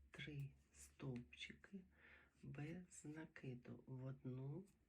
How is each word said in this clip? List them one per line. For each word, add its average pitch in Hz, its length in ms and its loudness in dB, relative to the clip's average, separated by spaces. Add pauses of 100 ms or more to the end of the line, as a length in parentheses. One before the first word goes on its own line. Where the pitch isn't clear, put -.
(100)
три 143 380 2 (280)
стовпчики - 1040 0 (640)
без 147 640 0
накиду 147 840 -2
в 131 180 0
одну 135 600 2 (240)